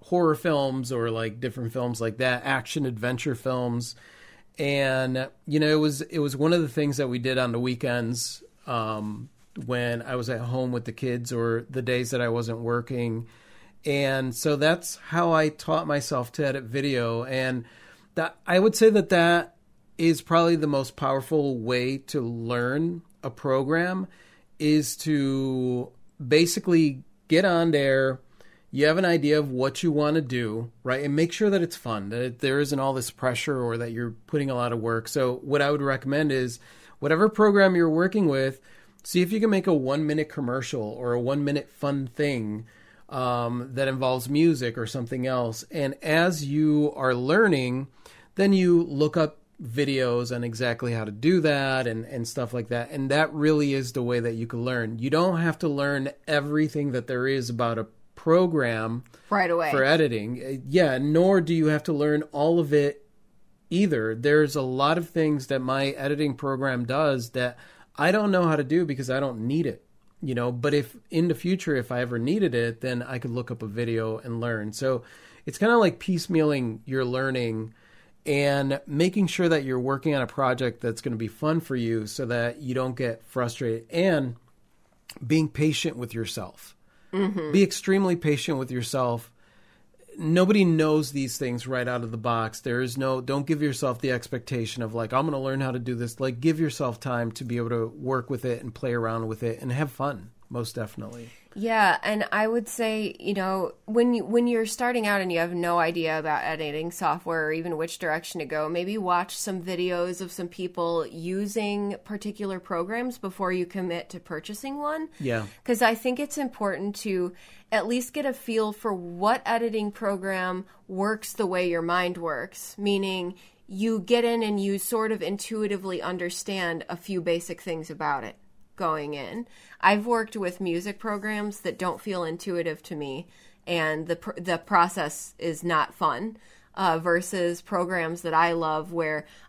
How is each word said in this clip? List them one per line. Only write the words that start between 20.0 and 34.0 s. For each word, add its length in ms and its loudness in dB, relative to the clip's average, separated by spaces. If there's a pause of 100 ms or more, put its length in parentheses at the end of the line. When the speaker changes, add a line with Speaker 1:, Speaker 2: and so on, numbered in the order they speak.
Speaker 1:
probably 360 4
the 100 0
most 300 0
powerful 600 0
way 400 0 (100)
to 120 -2
learn 840 -2 (200)
a 60 -6
program, 800 0 (520)
is 380 2
to 960 0 (320)
basically 800 4 (260)
get 160 6
on 260 4
there. 480 4 (500)
You 180 2
have 100 4
an 80 4
idea 340 4
of 100 0
what 320 -2
you 120 2
wanna 260 2
do, 520 -2 (120)
right? 200 -2
And 120 0
make 160 4
sure 180 2
that 120 4
it's 160 -2
fun, 320 -4
that 120 -4
it, 180 -4
there 200 2
isn't 200 0
all 140 2
this 180 -4
pressure 500 -2
or 160 0
that 160 -6
you're 180 -4 (160)